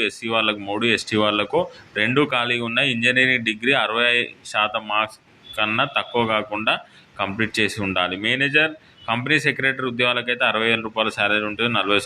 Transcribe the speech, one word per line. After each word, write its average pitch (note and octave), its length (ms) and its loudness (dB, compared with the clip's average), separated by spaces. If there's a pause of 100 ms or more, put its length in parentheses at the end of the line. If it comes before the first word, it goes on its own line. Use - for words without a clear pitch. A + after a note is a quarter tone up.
ఎస్సీ A2+ 280 -6
వాళ్ళకి G#2+ 340 0
మూడు, G#2+ 180 0 (100)
ఎస్టీ - 280 -2
వాళ్ళకు G#2 360 0 (400)
రెండు B2+ 220 2 (120)
ఖాళీ A#2+ 220 0 (120)
ఉన్నాయి. C3 260 0
ఇంజనీరింగ్ B2 560 2
డిగ్రీ A#2 240 0 (100)
అరవై A#2 260 2 (420)
శాతం A2 400 0
మార్క్స్ G#2+ 280 -2 (360)
కన్నా A2 260 0 (140)
తక్కువ A#2+ 240 0 (100)
కాకుండా G#2+ 420 -2 (460)
కంప్లీట్ G2+ 400 -2
చేసి G#2 260 0
ఉండాలి. F#2 300 0 (100)
మేనేజర్, C#3 480 2 (360)
కంపెనీ B2+ 360 0
సెక్రటరీ C3 460 0
ఉద్యోగాలకైతే A#2+ 580 0
అరవై A2 220 2
వేల A2+ 160 0
రూపాయల A2 320 0
శాలరీ G#2 320 2
ఉంటుంది. A2+ 260 -2
నలభై G2+ 280 2